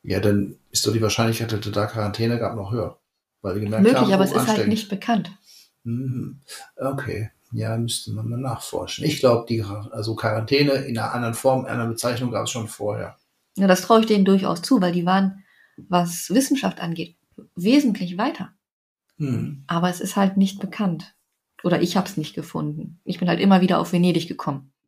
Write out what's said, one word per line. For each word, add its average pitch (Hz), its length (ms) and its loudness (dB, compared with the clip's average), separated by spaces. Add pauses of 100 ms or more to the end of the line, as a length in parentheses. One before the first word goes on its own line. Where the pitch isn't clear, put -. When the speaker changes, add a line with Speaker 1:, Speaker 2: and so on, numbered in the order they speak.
Speaker 1:
Ja, 98 200 -2
dann 104 360 2 (140)
ist - 160 -2
doch 107 60 2
die 110 80 2
Wahrscheinlichkeit, 113 500 0
dass 104 140 -4
es 101 60 -4
da 101 140 0
Quarantäne 110 540 -2
gab, 113 160 -4
noch 98 160 -6
höher. 104 280 -4 (420)
Weil 95 140 -4
die 107 60 -2
gemerkt 107 220 2
Speaker 2:
Möglich, 240 200 6
Speaker 1:
haben, 196 100 4
Speaker 2:
aber 190 100 4
Speaker 1:
oh, - 20 6
Speaker 2:
es 185 60 -4
ist 220 60 0
halt 233 120 2
Speaker 1:
ansteckend. 214 200 2
Speaker 2:
nicht 220 200 -2
bekannt. 202 420 -2 (520)
Speaker 1:
Mhm. 120 580 -6 (360)
Okay. 131 540 -6 (200)
Ja, 110 260 -4
müsste 117 360 -4
man 110 160 -6
mal 120 100 -6
nachforschen. - 680 -8
Ich - 140 0
glaub, 117 280 4
die 117 120 -2
Quar-, 104 320 -8
also 110 240 -6
Quarantäne 113 580 0
in 127 240 -4
einer 117 160 -4
anderen 120 200 -2
Form, 131 280 2
in - 40 -8
einer 113 80 -6
anderen 117 180 -2
Bezeichnung 120 400 -2
gab's 113 200 -4
schon 110 180 -6
vorher. - 480 -6 (400)
Speaker 2:
Ja, 196 100 4
das 185 140 6
traue 226 200 6
ich 220 40 2
denen 208 200 4
durchaus 190 360 2
zu, 254 200 2
weil 175 120 0
die 175 120 0
waren, 190 380 2 (460)
was 175 400 0
Wissenschaft 262 500 0
angeht, 170 380 -8 (380)
wesentlich 185 640 2
weiter. 247 360 -4 (640)
Speaker 1:
Mhm. 135 500 -4
Speaker 2:
Aber 170 220 0
es 180 100 -6
ist - 160 -6
halt 196 220 2
nicht 196 240 2
bekannt. 180 540 -4 (480)
Oder - 180 2
ich 185 160 0
hab's - 200 -2
nicht 151 160 -6
gefunden. 156 680 -8
Ich - 160 -8
bin 175 80 0
halt 170 140 2
immer 190 200 8
wieder 180 180 4
auf 165 120 -4
Venedig 175 380 2
gekommen. - 420 -8 (160)